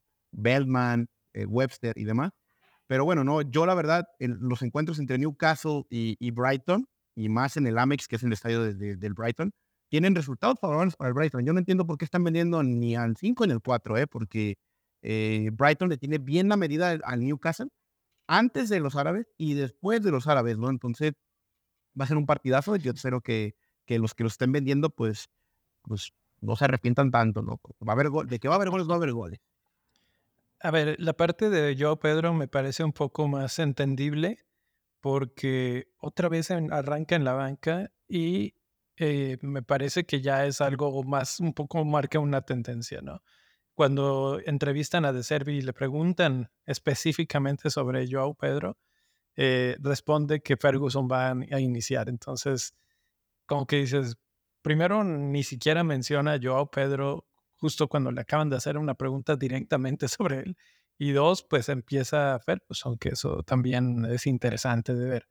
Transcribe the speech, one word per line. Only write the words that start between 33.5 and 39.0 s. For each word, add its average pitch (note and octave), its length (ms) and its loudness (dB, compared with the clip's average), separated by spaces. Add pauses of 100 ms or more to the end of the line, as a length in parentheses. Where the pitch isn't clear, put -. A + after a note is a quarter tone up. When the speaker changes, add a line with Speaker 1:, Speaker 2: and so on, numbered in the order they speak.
Speaker 2:
entendible D3 800 0 (600)
porque C3 840 0 (120)
otra F3 300 -2
vez E3 220 0
en, E3 220 0
arranca D3 420 0
en D#3+ 80 4
la C3 100 2
banca C#3 600 -2 (160)
y, F#3 460 0 (420)
eh, C#3+ 440 0